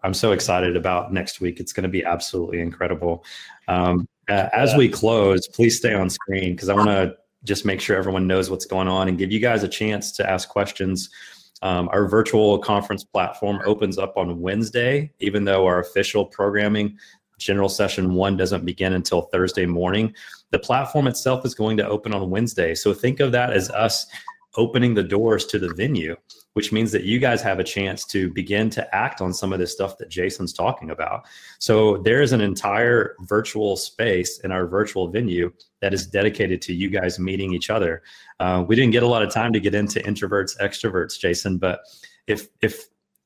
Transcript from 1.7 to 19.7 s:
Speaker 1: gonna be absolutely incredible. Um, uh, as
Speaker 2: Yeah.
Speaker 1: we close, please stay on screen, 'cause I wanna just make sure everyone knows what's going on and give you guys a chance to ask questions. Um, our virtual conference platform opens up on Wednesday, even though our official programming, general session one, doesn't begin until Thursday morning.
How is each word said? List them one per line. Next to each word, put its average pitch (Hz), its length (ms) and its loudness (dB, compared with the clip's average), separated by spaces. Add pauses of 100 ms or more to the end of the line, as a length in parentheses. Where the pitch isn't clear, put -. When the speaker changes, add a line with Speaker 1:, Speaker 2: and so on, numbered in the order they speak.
Speaker 1:
gonna 95 160 -4
be 92 160 -2
absolutely 85 560 -4
incredible. 85 640 -4 (460)
Um, 90 400 2 (180)
uh, 98 240 2
as 120 200 4
Speaker 2:
Yeah. 147 80 4
Speaker 1:
we 123 100 8
close, 101 580 2
please 117 300 4
stay 117 160 0
on 95 160 2
screen, 92 480 -4
'cause 90 100 -10
I 101 60 2
wanna 101 400 4 (320)
just 104 180 -2
make 95 160 0
sure - 160 0
everyone 92 320 0
knows 92 220 2
what's 92 160 -6
going 95 240 -2
on 95 180 0
and 90 100 0
give 95 140 -2
you 110 80 0
guys 113 240 2
a 92 60 -2
chance 107 440 -4
to 98 160 -2
ask 92 200 -2
questions. 95 600 -2 (540)
Um, 87 300 0
our 101 140 4
virtual 107 500 4
conference 101 480 -2
platform 101 600 -2
opens 101 320 0
up 95 200 -4
on 87 240 -2
Wednesday, 120 800 -2
even 101 260 0
though 95 200 4
our 90 140 4
official 98 460 0
programming, 104 720 0 (400)
general 98 320 2
session 92 460 0
one, 98 200 2
doesn't 90 300 -2
begin 92 280 -2
until 90 300 0
Thursday 92 420 0
morning. 90 480 0 (360)